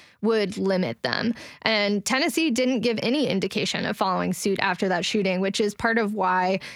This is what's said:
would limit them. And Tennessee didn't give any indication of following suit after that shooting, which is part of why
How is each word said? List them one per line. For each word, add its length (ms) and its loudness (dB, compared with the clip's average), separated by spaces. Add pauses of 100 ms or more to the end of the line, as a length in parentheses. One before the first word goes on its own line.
(220)
would 360 0
limit 440 0
them. 320 0 (300)
And 420 2
Tennessee 440 2
didn't 300 2
give 240 0
any 240 2
indication 580 -2
of 120 -4
following 340 0
suit 300 -2
after 260 0
that 160 0
shooting, 380 0
which 180 -2
is 160 0
part 220 0
of 160 0
why 480 0 (140)